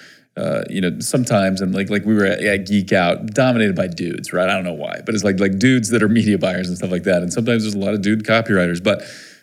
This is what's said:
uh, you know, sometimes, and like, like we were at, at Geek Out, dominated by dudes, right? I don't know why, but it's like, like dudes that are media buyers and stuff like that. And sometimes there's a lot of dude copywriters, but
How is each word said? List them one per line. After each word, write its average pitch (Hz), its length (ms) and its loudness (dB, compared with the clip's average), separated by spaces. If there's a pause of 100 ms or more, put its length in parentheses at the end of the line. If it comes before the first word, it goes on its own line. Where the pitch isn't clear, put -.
(380)
uh, 80 320 -2
you 92 120 -4
know, 90 180 -2
sometimes, 101 600 0
and 95 120 -2
like, 98 160 -2
like 101 160 -2
we 110 80 2
were 101 120 4
at, 95 180 -2
at 101 240 0
Geek 101 260 0
Out, 90 340 2
dominated 113 480 2
by 92 120 0
dudes, 85 440 -8
right? 90 160 0
I 98 60 0
don't 95 100 -2
know 87 100 -4
why, 65 320 -8
but 113 100 -2
it's 95 80 -2
like, 98 160 2
like 98 180 2
dudes 120 320 4
that 110 140 2
are 104 40 2
media 107 300 4
buyers 92 320 -2
and 90 80 -6
stuff 92 140 -4
like 87 120 -2
that. 90 200 2
And 87 100 -4
sometimes 113 300 0
there's 104 120 -4
a 98 40 -4
lot 98 140 -2
of 101 80 -2
dude 107 220 0
copywriters, 95 580 2
but 101 200 0 (420)